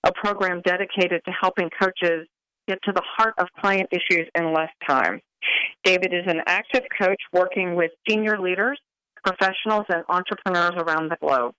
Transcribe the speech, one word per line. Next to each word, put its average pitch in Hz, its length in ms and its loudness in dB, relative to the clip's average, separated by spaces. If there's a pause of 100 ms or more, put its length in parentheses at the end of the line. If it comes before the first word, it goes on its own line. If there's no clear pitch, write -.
a 185 100 4
program 190 500 -2
dedicated 180 600 0
to 185 60 -8
helping 185 400 -2 (100)
coaches 170 460 0 (400)
get 190 160 -4
to 202 80 0
the 185 100 0 (160)
heart 220 220 4
of 180 80 0 (120)
client 196 320 2
issues 175 440 0
in 165 180 0
less 160 180 0 (160)
time. 110 340 2 (640)
David 185 300 2
is 175 140 -2
an 165 180 0
active 214 380 0 (180)
coach 190 200 2 (120)
working 180 420 2
with 170 160 2 (160)
senior 214 320 2
leaders, 196 400 0 (460)
professionals, 196 640 0
and 170 180 -2
entrepreneurs 180 720 0
around 160 320 0
the 165 100 -4
globe. 127 400 0